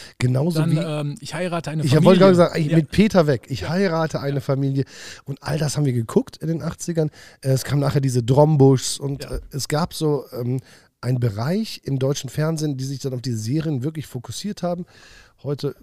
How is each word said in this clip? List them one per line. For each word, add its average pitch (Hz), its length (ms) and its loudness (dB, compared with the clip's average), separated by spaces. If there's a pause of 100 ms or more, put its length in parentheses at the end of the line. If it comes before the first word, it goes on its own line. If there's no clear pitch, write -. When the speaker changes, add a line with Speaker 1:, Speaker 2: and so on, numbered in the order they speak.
(200)
Speaker 1:
Genauso 139 400 0
Speaker 2:
Dann, 160 120 2
Speaker 1:
wie 156 60 2
Speaker 2:
ähm, 151 440 -4
Ich 143 120 -12
heirate 165 380 -6
eine 156 120 -4
Speaker 1:
ich 139 60 0
Speaker 2:
Familie. 156 160 6
Speaker 1:
wollte 180 140 8
gerade 190 160 8
sagen, 170 260 4
ich, 151 60 0
Speaker 2:
Ja. 160 100 4
Speaker 1:
mit 160 140 2
Peter 185 340 4
Weg. 139 240 0
Ich 135 120 -4
Speaker 2:
Ja. 92 80 -6
Speaker 1:
heirate 165 500 0
eine 139 220 -4
Familie. 135 440 0 (400)
Und 139 160 -12
all 147 160 -4
das 135 200 -4
haben 147 80 2
wir 131 80 0
geguckt 120 440 0
in 156 100 -8
den 160 140 -4
achtzigern. 160 480 -4 (320)
Äh, 131 80 -2
es 131 140 2
kam 143 160 -2
nachher 139 220 2
diese 127 200 0
Drombuschs 135 800 4
und, 139 240 -8
Speaker 2:
Ja. 131 80 -12
Speaker 1:
äh, 135 180 -8
es 139 180 -8
gab 151 280 -4
so, 147 360 -2
ähm, 123 280 -4 (420)
einen 127 180 -2
Bereich 123 640 -4
im 139 120 -4
deutschen 135 320 -2
Fernsehen, 151 480 -4
die 131 60 -8
sich 135 160 -8
dann 131 140 -6
auf 123 80 -8
diese 120 180 -6
Serien 143 440 -4
wirklich 156 220 -6
fokussiert - 560 -10
haben. 175 240 -4 (560)
Heute 143 280 -6 (140)